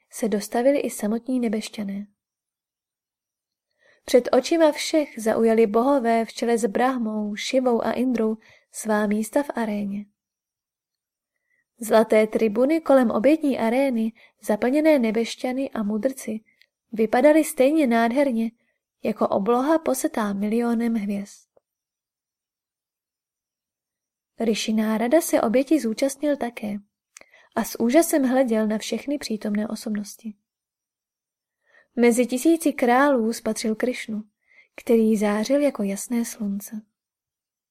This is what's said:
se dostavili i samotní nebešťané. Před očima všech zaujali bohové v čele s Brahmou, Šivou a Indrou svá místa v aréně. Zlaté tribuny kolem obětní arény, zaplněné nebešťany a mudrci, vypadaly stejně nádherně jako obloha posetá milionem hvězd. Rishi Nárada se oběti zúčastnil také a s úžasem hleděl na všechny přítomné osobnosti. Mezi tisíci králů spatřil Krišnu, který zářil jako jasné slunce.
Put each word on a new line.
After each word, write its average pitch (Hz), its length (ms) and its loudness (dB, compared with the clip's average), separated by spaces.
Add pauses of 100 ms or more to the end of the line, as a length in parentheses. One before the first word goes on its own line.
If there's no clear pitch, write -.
(100)
se - 180 -4
dostavili 240 500 0
i 233 120 -4
samotní 233 500 -4
nebešťané. 208 680 -6 (2000)
Před - 280 2
očima 302 400 4
všech - 460 -2
zaujali 226 480 2
bohové 226 580 2
v - 80 -12
čele 233 260 0
s 226 80 -2
Brahmou, 214 680 -2
Šivou 254 480 0
a - 80 -2
Indrou 220 440 0 (360)
svá 214 340 -2
místa 214 360 0
v - 120 -8
aréně. 208 520 -6 (1700)
Zlaté 220 460 4
tribuny 233 540 0
kolem 269 300 4
obětní 277 480 2
arény, 226 540 0 (300)
zaplněné 277 560 2
nebešťany 233 720 -2
a 226 120 -6
mudrci, 220 580 -4 (520)
vypadaly 254 520 4
stejně 294 420 2
nádherně 233 640 0 (520)
jako 226 260 -2
obloha 247 500 2
posetá 254 540 -2
milionem 226 600 -2
hvězd. 202 540 -6 (3000)
Rishi 220 320 -2
Nárada 220 480 0
se - 200 0
oběti 262 400 2
zúčastnil 277 560 -2
také 233 400 -8 (800)
a 226 80 -2
s - 160 -8
úžasem 285 440 2
hleděl 233 420 0
na 214 120 -2
všechny 269 400 -6
přítomné 208 500 -4
osobnosti. 214 680 -10 (1600)
Mezi 240 300 4
tisíci 302 460 2
králů 247 600 2
spatřil 214 420 -4
Krišnu, 220 480 -6 (540)
který 220 400 2
zářil 214 440 0
jako 262 220 0
jasné 202 420 -4
slunce. 208 580 -8 (880)